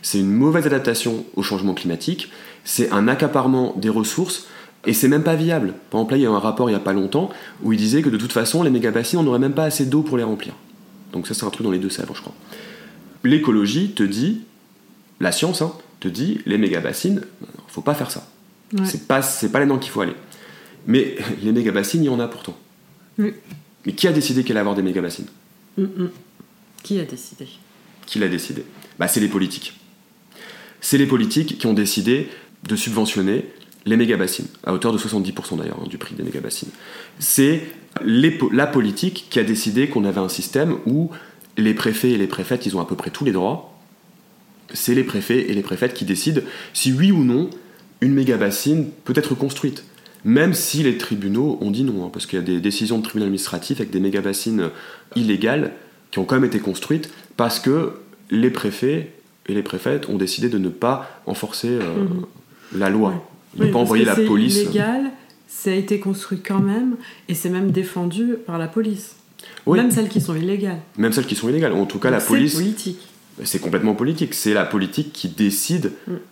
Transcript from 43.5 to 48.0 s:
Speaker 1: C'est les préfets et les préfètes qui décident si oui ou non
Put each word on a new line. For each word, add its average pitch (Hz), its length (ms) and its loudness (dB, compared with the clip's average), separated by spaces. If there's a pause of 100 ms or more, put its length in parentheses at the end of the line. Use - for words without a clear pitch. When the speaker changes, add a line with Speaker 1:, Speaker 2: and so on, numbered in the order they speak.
Speaker 1:
C'est - 220 0
les 131 80 4
préfets 117 460 0
et - 40 0
les 101 100 0
préfètes 120 300 -2
qui - 120 -6
décident 120 360 0 (320)
si - 200 0
oui 175 180 6
ou 165 120 6
non 131 260 2 (520)